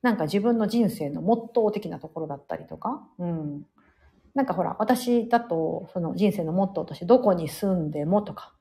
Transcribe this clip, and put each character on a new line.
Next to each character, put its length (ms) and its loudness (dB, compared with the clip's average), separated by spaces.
な 100 2
ん 60 0
か 80 0
自 140 0
分 200 2
の 80 2
人 240 2
生 180 -4
の 140 -6
モ 140 4
ッ 160 -10
ト 80 4
ー 100 2
的 180 -6
な 80 -8
と 100 -14
こ 120 -12
ろ 80 -6
だ 80 -8
っ 100 -20
た 100 -8
り 120 -12
と 100 -14
か、 300 -8
う 80 -6
ん。 400 -6
な 80 2
ん 20 2
か 80 -4
ほ 80 -2
ら、 160 -2
私 500 2
だ 140 4
と、 500 -4
そ 80 -4
の 160 -4
人 160 4
生 120 -2
の 100 -2
モ 140 2
ッ 40 -6
ト 120 -4
ー 20 -6
と 80 -12
し 60 -12
て、 60 -8
ど 140 8
こ 140 4
に 160 -2
住 240 0
ん 160 0
で 160 -4
も 160 4
と 140 -10
か 260 -18